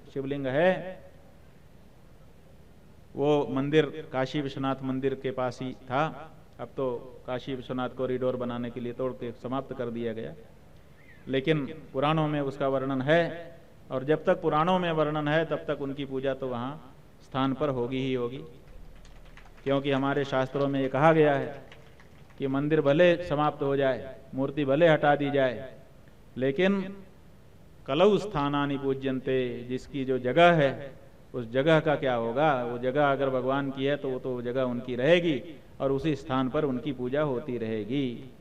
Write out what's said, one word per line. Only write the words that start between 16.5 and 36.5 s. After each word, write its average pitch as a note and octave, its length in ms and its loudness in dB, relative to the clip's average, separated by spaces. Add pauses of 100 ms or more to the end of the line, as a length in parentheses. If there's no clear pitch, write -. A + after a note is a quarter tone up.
स्थान C3+ 300 0
पर D3 160 0
होगी B2+ 280 -2
ही C3 160 -2
होगी, B2 240 -4 (1300)
क्योंकि C#3 280 0
हमारे C#3 320 0
शास्त्रों C3+ 440 0
में C#3 140 0
ये C3+ 60 0
कहा D3 260 6
गया D3 220 6
है C3+ 280 -6 (760)
कि C3+ 100 -4
मंदिर D3 340 2
भले E3+ 420 6
समाप्त D3 400 0
हो C#3 140 2
जाए, C3 380 0 (200)
मूर्ति C3+ 300 -2
भले D3 220 6
हटा D3 280 6
दी C#3+ 160 -2
जाए, C3 420 0 (640)
लेकिन F#3+ 600 0 (880)
कलौ F3+ 320 4
स्थानानि C#3+ 600 0
पूज्यन्ते, C3 840 -2
जिसकी B2+ 420 -6
जो C3 140 0
जगह C#3+ 320 6
है, C#3 520 0 (300)
उस A#2 180 -8
जगह D3+ 280 4
का D3+ 160 2
क्या C3 200 0
होगा? B2 480 2
वो A#2+ 140 -4
जगह C3+ 340 2
अगर C#3 180 2
भगवान C3 420 0
की C3 140 -4
है, C#3+ 100 2
तो C#3+ 140 -6
वो B2+ 100 -4
तो B2 220 -4
जगह B2 200 -2
उनकी B2 340 -2
रहेगी D#3 480 2 (360)
और C#3 120 0
उसी C#3 240 0
स्थान C3 340 -2
पर D3+ 160 0